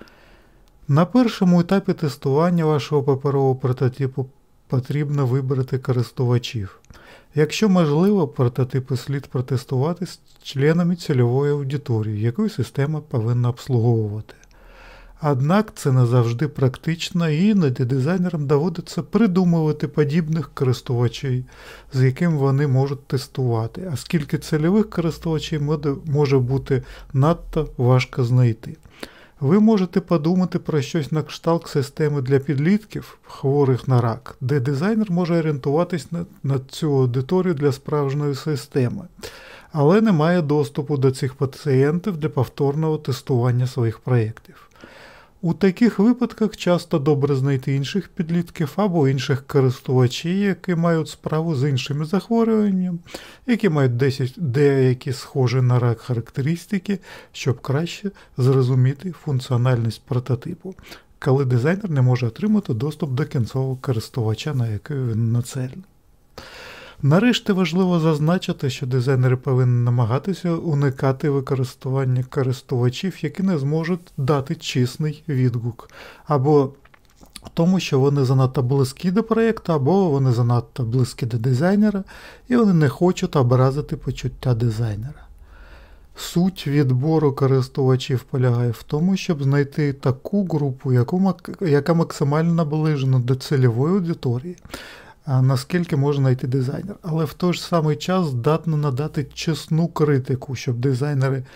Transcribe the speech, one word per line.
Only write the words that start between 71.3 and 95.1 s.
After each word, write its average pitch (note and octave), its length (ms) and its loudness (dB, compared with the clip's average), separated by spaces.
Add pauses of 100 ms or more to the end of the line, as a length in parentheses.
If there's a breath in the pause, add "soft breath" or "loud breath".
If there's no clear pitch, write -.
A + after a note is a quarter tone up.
використання C3 1000 -2
користувачів, B2+ 920 -2
які D3+ 180 -4
не F#3 160 0
зможуть D#3+ 580 -4
дати C#3 380 0
чесний D3 760 -4
відгук, B2 600 -2 (360 loud breath)
або C#3+ 460 4 (800)
тому, F3 260 2
що C3+ 200 0
вони C#3+ 240 2
занадто C3 380 2
близькі C#3 480 0
до G3+ 120 2
проєкту, A3+ 500 0
або E3 380 2
вони C3+ 220 2
занадто A#2+ 520 0
близькі B2 420 -2
до A#2+ 120 -4
дизайнера, F#3+ 640 2 (440 loud breath)
і B3 80 2
вони A3 160 4
не D#3 160 4
хочуть F3+ 480 0
образити C3+ 600 2
почуття C3 580 -4
дизайнера. A2+ 720 -4 (920 soft breath)
Суть - 500 -2
відбору C#3+ 640 2
користувачів C3 920 0
полягає B2 480 0
в A2 120 -8
тому, F3+ 340 0
щоб E3+ 260 -2
знайти C#3+ 500 0
таку C3+ 520 -2
групу, C#3+ 480 -2
яку B2 260 2
мак-, F#3 500 -2
яка C#3+ 260 2
максимально D#3+ 600 0
наближена D3+ 640 0
до B2+ 160 0
цільової C3 600 0
аудиторії, E3 600 -4 (680 loud breath)